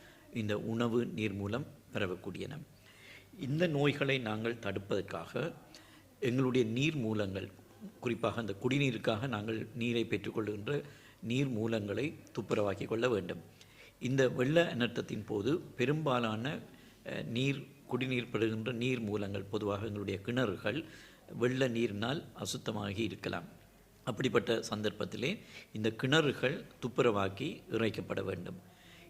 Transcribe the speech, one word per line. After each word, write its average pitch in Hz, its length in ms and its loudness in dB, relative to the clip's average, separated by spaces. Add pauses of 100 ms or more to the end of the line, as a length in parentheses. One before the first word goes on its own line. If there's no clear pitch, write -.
(340)
இந்த 107 240 0
உணவு 117 480 2
நீர் 107 260 -2
மூலம் 101 340 -2 (260)
பரவக்கூடியன. 92 680 -4 (840)
இந்த 147 260 2
நோய்களை 143 520 4
நாங்கள் 113 400 -2
தடுப்பதற்காக 98 920 -2 (680)
எங்களுடைய 127 460 4
நீர் 135 300 2
மூலங்கள், 104 640 -2 (400)
குறிப்பாக 117 400 0
அந்த 101 220 -2
குடிநீருக்காக 123 640 2
நாங்கள் 113 480 -2
நீரை 117 300 2
பெற்றுக்கொள்கின்ற 104 800 -2 (380)
நீர் 127 260 2
மூலங்களை 110 680 -2 (180)
துப்புரவாக்கி 104 520 2
கொள்ள 113 240 2
வேண்டும். 90 320 0 (600)
இந்த 127 280 4
வெள்ள 147 460 4
அனர்த்தத்தின் 117 520 -2
போது 110 320 2
பெரும்பாலான, 123 1000 0 (460)
அஹ், - 200 -6
நீர், 131 420 0 (200)
குடிநீர் 127 440 0
பெறுகின்ற 110 420 2
நீர் 120 280 0
மூலங்கள், 101 420 -2
பொதுவாக 101 440 -2
எங்களுடைய 101 380 -4
கிணறுகள் 120 600 0 (480)
வெள்ள 131 360 2
நீரினால் 117 540 0 (120)
அசுத்தமாகி 104 640 -4
இருக்கலாம். 95 460 -4 (600)
அப்படிப்பட்ட 117 580 2
சந்தர்ப்பத்திலே 107 760 -2 (340)
இந்த 110 180 0
கிணறுகள் 135 760 2 (160)
துப்புரவாக்கி 117 920 2
இறைக்கப்பட 104 540 0
வேண்டும். 95 340 -6 (500)